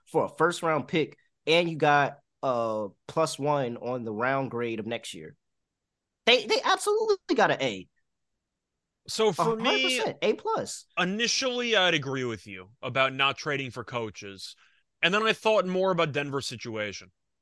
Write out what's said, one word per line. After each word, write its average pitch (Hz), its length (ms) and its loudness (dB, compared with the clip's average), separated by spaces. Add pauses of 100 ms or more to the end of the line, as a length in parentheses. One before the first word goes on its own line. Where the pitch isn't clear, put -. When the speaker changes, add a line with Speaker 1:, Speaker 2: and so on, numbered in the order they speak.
(100)
Speaker 1:
for 147 140 2
a 92 120 -2
first 170 260 2
round 156 260 0
pick, 160 280 0 (300)
and 170 220 4
you 160 80 -4
got 143 420 4 (240)
a 113 460 0 (180)
plus 160 320 -2
one 139 380 0
on 120 280 -6
the 110 80 -6
round 127 380 0
grade 117 300 -4
of 104 60 -10
next 113 280 -8
year. 78 220 -16 (880)
They, 233 200 4
they 427 180 2
absolutely 415 720 0
got 185 140 4
an 127 120 0
A. 101 240 -4 (1200)
Speaker 2:
So 214 260 2
for 220 240 2
me, 226 120 -2
Speaker 1:
A - 20 4
hundred 269 120 2
percent, 262 400 0
A 208 120 4
plus. - 500 -6 (140)
Speaker 2:
initially, 233 760 0
I'd 180 180 6
agree 135 300 -2
with 113 220 -6
you 95 220 -14 (140)
about 131 320 0
not 139 240 2
trading 139 320 -6
for 120 120 -10
coaches. 104 720 -10 (460)
And 170 140 2
then 214 80 2
I 220 100 2
thought 208 340 2
more 185 240 0
about 165 220 0
Denver's 143 340 -4
situation. 107 640 -8 (320)